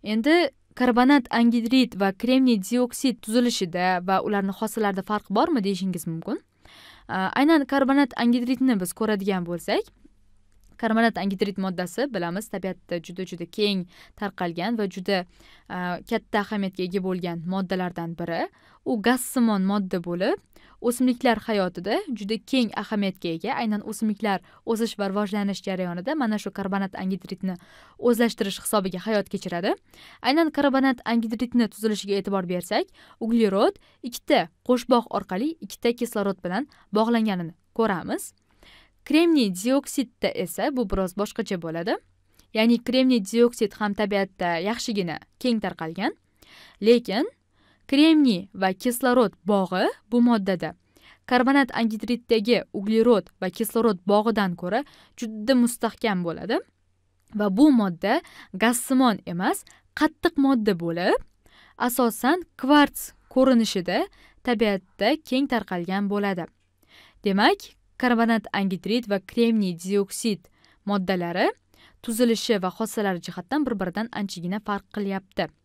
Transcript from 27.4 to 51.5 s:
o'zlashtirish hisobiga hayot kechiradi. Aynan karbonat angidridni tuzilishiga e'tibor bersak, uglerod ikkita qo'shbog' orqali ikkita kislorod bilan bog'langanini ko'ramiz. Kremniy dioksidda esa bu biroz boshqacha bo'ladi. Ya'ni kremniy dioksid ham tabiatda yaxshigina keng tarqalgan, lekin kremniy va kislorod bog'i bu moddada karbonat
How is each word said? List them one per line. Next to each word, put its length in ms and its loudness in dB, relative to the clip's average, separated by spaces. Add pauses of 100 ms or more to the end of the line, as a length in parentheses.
o'zlashtirish 680 0
hisobiga 420 -2
hayot 260 0
kechiradi. 440 -4 (460)
Aynan 320 2
karbonat 520 2
angidridni 640 0
tuzilishiga 480 -2
e'tibor 320 -2
bersak, 380 -2 (340)
uglerod 560 2 (280)
ikkita 440 0 (140)
qo'shbog' 480 2
orqali 480 -4
ikkita 340 -4
kislorod 480 -4
bilan 300 -6 (240)
bog'langanini 640 0 (140)
ko'ramiz. 600 -2 (760)
Kremniy 440 4
dioksidda 840 -2
esa 360 -4
bu 120 -2
biroz 320 -2
boshqacha 440 -4
bo'ladi. 360 -4 (600)
Ya'ni 280 4
kremniy 400 4
dioksid 560 2
ham 140 -2
tabiatda 640 -2
yaxshigina 580 -4 (180)
keng 240 0
tarqalgan, 520 -4 (680)
lekin 480 4 (600)
kremniy 600 4
va 220 0
kislorod 600 2 (140)
bog'i 380 0 (220)
bu 120 0
moddada 540 2 (480)
karbonat 500 2